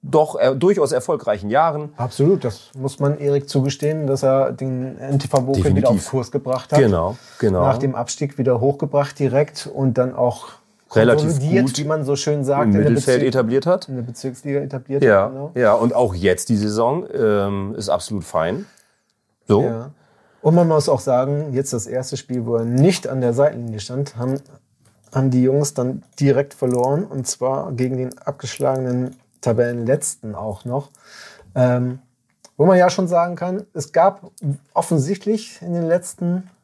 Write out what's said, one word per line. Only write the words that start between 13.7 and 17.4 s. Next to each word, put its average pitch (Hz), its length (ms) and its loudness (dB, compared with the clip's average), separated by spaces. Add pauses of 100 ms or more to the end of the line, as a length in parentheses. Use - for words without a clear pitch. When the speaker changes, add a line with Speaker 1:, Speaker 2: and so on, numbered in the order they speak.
Speaker 2:
in 135 80 -8
der 123 60 -6
Bezirksliga 131 580 -8
etabliert 139 420 -4
Speaker 1:
Ja, 104 220 6
Speaker 2:
hat, 120 80 -4
genau. 139 220 -10
Speaker 1:
ja, 117 180 4
und 117 220 2
auch 113 200 2
jetzt 104 360 0
die 113 60 4
Saison, 113 580 0
ähm, 101 640 0